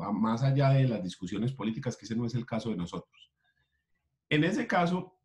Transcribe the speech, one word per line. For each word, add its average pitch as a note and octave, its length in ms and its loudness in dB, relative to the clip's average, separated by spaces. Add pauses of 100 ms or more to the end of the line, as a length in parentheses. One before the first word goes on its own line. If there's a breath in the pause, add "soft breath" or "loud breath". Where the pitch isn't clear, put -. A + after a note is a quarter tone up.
va G2 120 -4
más A2+ 300 0
allá C3+ 280 4
de C3+ 160 6
las G#2+ 160 -2
discusiones G2+ 500 -4
políticas, A2+ 440 -4
que - 80 -18
ese A2 100 -6
no A#2 120 -2
es A#2 80 -4
el A2+ 120 -4
caso A2 240 -4
de G2 60 -4
nosotros. - 560 -10 (960)
En D3+ 160 4
ese A3+ 240 0
caso, F3+ 560 0